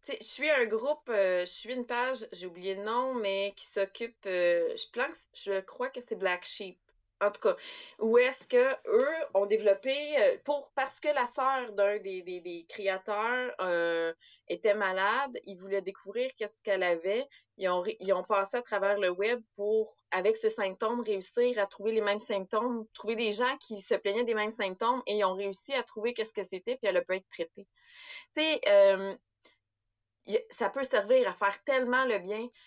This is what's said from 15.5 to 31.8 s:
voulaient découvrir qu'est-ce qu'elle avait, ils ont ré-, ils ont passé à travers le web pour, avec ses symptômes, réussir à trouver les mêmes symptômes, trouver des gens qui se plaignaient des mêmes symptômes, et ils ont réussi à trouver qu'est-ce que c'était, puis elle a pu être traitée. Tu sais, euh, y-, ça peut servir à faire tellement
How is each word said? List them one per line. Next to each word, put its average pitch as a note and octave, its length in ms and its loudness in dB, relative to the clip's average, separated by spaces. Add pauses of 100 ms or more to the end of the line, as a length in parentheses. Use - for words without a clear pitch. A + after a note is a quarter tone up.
voulaient G3 260 -4
découvrir G3 560 -6
qu'est-ce - 240 -10
qu'elle F#3+ 220 0
avait, F3+ 420 0 (320)
ils F#3+ 120 -2
ont F3+ 100 2
ré-, G#3+ 220 -4
ils F#3+ 120 0
ont F3+ 120 0
passé G3 320 0
à A#3+ 40 -2
travers G3+ 380 0
le F#3 100 2
web G#3+ 320 0 (140)
pour, G#3+ 400 0 (160)
avec F#3+ 240 2
ses A3 140 0
symptômes, A3 520 -2
réussir A3 560 0
à G3+ 100 2
trouver G#3+ 260 -4
les A3 80 2
mêmes G#3 180 0
symptômes, A3 720 -2
trouver A3 220 -6
des A3 160 0
gens B3 280 0
qui G#3+ 220 -12
se G#3 140 0
plaignaient G#3+ 300 0
des A3+ 100 0
mêmes G#3+ 140 0
symptômes, A3+ 580 -2
et G#3 80 -2
ils G#3 80 2
ont F#3 120 0
réussi G3 380 -8
à B3+ 100 -2
trouver A3+ 300 -6
qu'est-ce A3 200 -6
que G3+ 100 -6
c'était, F#3+ 320 -6
puis A3+ 120 -2
elle F3+ 100 2
a F3 40 4
pu F#3 140 -4
être F#3+ 140 -10
traitée. F3 360 -10 (680)
Tu D#4 80 0
sais, D#4 240 2
euh, G3 480 6 (1120)
y-, - 220 0
ça G3+ 200 -2
peut C4+ 140 -2
servir A#3 460 4
à F3+ 40 -6
faire - 300 0
tellement B3+ 420 2